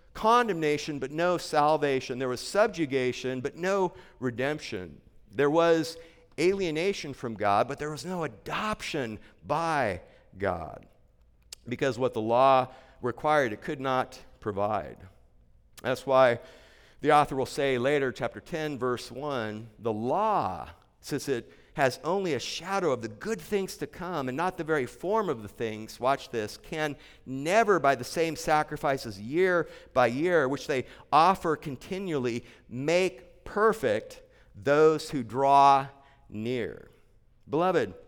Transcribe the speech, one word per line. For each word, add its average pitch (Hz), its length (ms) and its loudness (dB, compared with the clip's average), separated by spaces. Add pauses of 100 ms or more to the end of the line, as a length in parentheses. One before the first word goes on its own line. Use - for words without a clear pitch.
(120)
condemnation, 165 840 2
but 135 140 -6
no 170 260 0
salvation. 143 800 2
There 131 100 -2
was 123 120 -4
subjugation, 131 1000 0
but 135 160 -8
no 185 380 0 (240)
redemption. 117 840 -6 (320)
There 143 160 2
was 165 480 4 (420)
alienation 175 760 -2
from 117 200 -8
God, 104 340 2
but 135 100 -10
there 151 120 -6
was 143 140 -10
no 175 200 -6
adoption 147 920 -6 (280)
by 147 540 -2 (360)
God, 90 480 -4 (840)
because 123 300 -2
what 123 140 0
the 113 80 -4
law 127 480 6 (340)
required, 139 500 2
it 104 100 -10
could 151 180 -8
not 131 380 -2 (220)
provide. 98 560 -4 (840)
That's 127 240 -4
why 131 360 4 (600)
the 147 120 2
author 147 240 4
will 127 100 0
say 139 320 0
later, 135 340 0
chapter 117 280 -8
ten, 151 380 -6
verse 123 320 -4
one, 120 580 -6 (100)
"The 113 140 -2
law, 120 760 -2 (320)
since - 280 -6
it 120 220 -4 (240)
has 135 300 0
only 180 300 -2
a 117 60 -2
shadow 180 500 -2
of 120 100 0
the 113 80 -6
good 180 320 -8
things 190 380 -4
to 151 80 -6
come 170 420 -6
and 127 80 -4
not 180 220 -2
the 170 60 -6
very 151 200 0
form 196 460 -2
of 117 120 -4
the 101 60 -12
things," 110 520 -8
watch 135 280 -2
this, 107 300 -6
"can 151 380 -6 (280)
never 175 540 2
by 139 160 4
the 123 100 -4
same 165 320 -2
sacrifices 147 840 -2
year 170 500 0 (260)
by 123 140 4
year, 147 400 2
which 139 180 -4
they 131 180 -2 (260)
offer 165 460 4
continually, 143 880 -6 (240)
make 170 760 -2
perfect 190 760 0 (420)
those 151 480 6
who 139 120 -4
draw 139 640 6 (420)
near." 107 640 -6 (580)
Beloved, 151 460 0 (140)